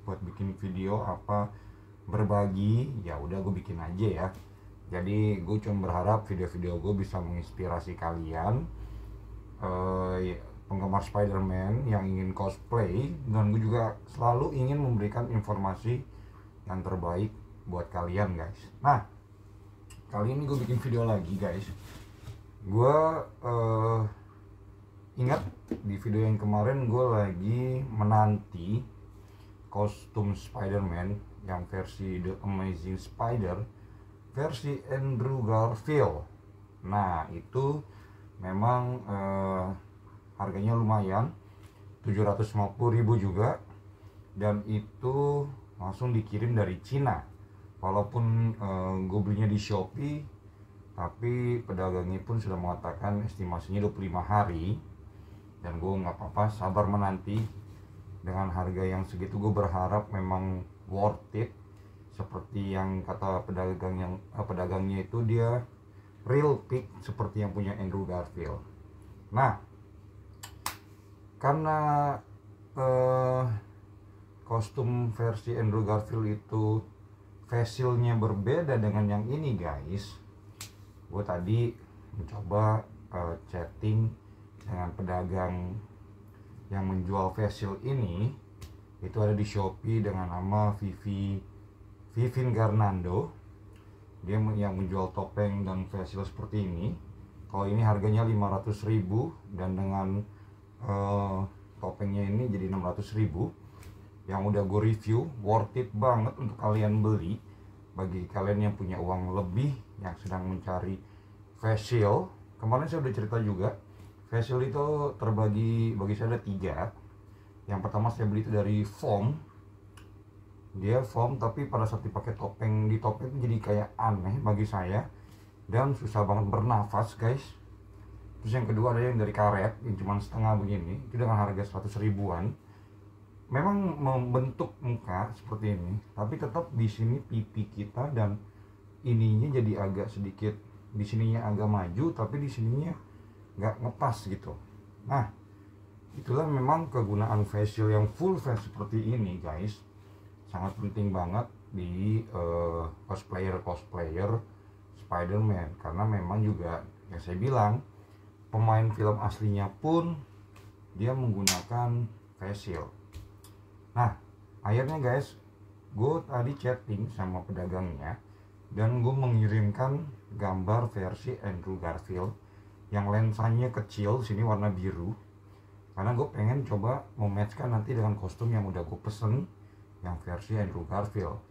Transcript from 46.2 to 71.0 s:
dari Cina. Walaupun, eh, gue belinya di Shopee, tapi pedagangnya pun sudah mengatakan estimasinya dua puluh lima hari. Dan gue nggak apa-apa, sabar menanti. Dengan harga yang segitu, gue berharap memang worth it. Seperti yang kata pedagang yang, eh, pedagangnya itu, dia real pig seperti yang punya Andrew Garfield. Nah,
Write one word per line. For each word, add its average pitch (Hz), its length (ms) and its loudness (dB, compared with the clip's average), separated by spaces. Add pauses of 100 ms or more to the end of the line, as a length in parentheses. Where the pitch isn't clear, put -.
dari 95 320 2
Cina. 131 400 0 (560)
Walaupun, 113 720 2
eh, 95 440 -2 (120)
gue 98 160 0
belinya 104 240 4
di 101 80 4
Shopee, 131 720 -2 (640)
tapi 120 720 -2
pedagangnya 92 560 -2
pun 113 160 -2
sudah 95 240 -2
mengatakan 90 640 -2
estimasinya 95 640 -2
dua 101 80 -2
puluh 95 160 -4
lima 90 160 0
hari. 101 480 2 (920)
Dan 82 160 -6
gue 92 160 -2
nggak 87 240 -4
apa-apa, 104 320 0
sabar 95 320 2
menanti. 101 560 0 (800)
Dengan 92 320 -2
harga 92 320 -2
yang 92 160 0
segitu, 92 400 -4
gue 107 80 2
berharap 95 640 0
memang 92 480 0 (240)
worth 98 480 0
it. 110 160 0 (640)
Seperti 98 640 -4
yang 95 240 0
kata 95 480 -2
pedagang 92 480 -2
yang, 92 160 -4 (240)
eh, 101 80 -2
pedagangnya 95 560 -2
itu, 117 240 -2
dia 117 400 4 (560)
real 139 480 4
pig 127 160 -2 (160)
seperti 104 400 -4
yang 101 80 0
punya 101 320 -2
Andrew 95 240 -2
Garfield. 87 560 -6 (720)
Nah, 117 240 4 (1800)